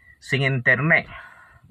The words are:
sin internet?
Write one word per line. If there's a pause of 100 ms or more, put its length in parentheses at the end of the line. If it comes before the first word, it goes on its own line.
(200)
sin
internet? (640)